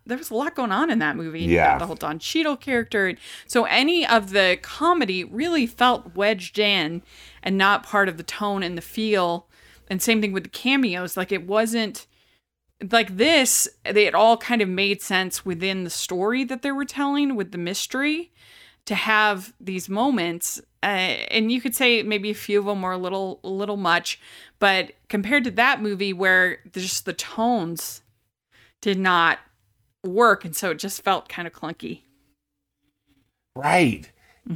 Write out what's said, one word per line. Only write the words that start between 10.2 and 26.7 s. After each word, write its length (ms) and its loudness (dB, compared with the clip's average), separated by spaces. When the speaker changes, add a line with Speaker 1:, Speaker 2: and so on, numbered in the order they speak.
Speaker 1:
thing 120 -2
with 100 -4
the 80 -16
cameos. 680 0
Like, 160 -4
it 140 -4
wasn't, 600 0
like, 260 2
this, 520 2
they, 220 4
it 80 0
all 220 8
kind 260 -2
of 60 0
made 320 0
sense 440 -2
within 400 -4
the 60 -8
story 540 -2
that 180 -8
they 100 -2
were 120 -4
telling 520 -2
with 160 -4
the 60 -8
mystery, 760 -4
to 60 -2
have 680 2
these 280 -8
moments, 680 -2
uh, 40 -2
and 680 0
you 80 0
could 160 -4
say 260 4
maybe 280 -2
a 40 -4
few 240 -2
of 60 0
them 180 -2
were 100 -2
a 60 -4
little, 460 -6
a 40 -8
little 280 -4
much, 420 0
but 340 2
compared 340 0
to 60 -2
that 320 2
movie 320 -2
where 440 4